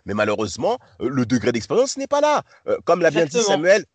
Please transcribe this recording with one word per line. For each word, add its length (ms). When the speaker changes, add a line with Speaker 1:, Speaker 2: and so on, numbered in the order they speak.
Speaker 1:
mais 80
malheureusement, 640
euh, 80
le 160
degré 280
d'expérience 440
n'est 100
pas 120
là. 240
Euh, 180
comme 160
l'a 100
bien 100
dit 160
Speaker 2:
Exactement. 180
Speaker 1:
Samuel, 400